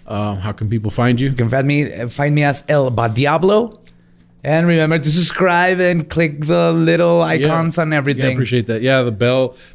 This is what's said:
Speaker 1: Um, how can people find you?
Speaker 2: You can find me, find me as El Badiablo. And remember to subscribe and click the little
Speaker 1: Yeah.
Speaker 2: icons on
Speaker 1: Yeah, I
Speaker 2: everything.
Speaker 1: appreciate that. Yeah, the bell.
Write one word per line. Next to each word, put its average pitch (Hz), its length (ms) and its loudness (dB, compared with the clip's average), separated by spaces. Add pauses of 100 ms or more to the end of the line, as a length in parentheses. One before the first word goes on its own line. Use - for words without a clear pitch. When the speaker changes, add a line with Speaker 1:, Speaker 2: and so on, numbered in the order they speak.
Speaker 1:
Um, 104 300 -4
how 98 140 -6
can 104 180 -6
people 107 220 -4
find 120 280 0
you? 135 100 0
Speaker 2:
You 135 60 -4
can 117 140 0
find 135 180 -2
me, 143 180 0 (220)
find 143 280 -2
me 147 80 2
as 143 240 -2
El 139 240 2
Badiablo. 143 840 0 (720)
And 165 220 2
remember 160 320 2
to 147 100 -4
subscribe 180 680 2
and 180 300 0
click 156 320 -2
the 170 320 2
little 165 460 2
Speaker 1:
Yeah. 165 60 2 (120)
Speaker 2:
icons 160 420 0
on 160 100 0
Speaker 1:
Yeah, 156 60 0
I - 20 2
Speaker 2:
everything. 131 360 -2
Speaker 1:
appreciate 123 340 -2
that. 113 140 -2
Yeah, 131 220 2
the 120 80 -2
bell. 123 440 0 (200)